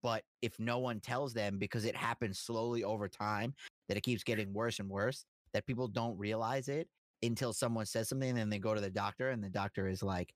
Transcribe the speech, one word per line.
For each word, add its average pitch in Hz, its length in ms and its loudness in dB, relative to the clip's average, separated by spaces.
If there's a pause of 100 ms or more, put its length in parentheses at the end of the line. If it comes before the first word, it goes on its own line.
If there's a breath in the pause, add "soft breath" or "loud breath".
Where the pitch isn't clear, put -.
But 113 200 2 (200)
if 117 160 0
no 120 200 2
one 127 220 0
tells 127 320 0
them, 104 260 2
because 104 260 0
it 113 120 0
happens 113 420 0
slowly 117 460 0
over 104 240 0
time, 107 460 0 (340 loud breath)
that 101 80 2
it 104 60 0
keeps 120 220 0
getting 107 280 0
worse 113 260 0
and 98 100 -6
worse, 101 360 -2 (300)
that 107 120 0
people 127 220 -2
don't 113 300 -2
realize 113 500 0
it 151 200 -2 (340)
until 117 300 2
someone 113 340 0
says 113 220 0
something, 131 220 0
and 123 80 2
then 107 120 2
they 104 80 2
go 107 160 2
to 107 60 2
the 98 100 0
doctor, 101 400 0
and 117 120 -2
the 101 60 -4
doctor 98 400 0
is 95 140 0
like 92 340 0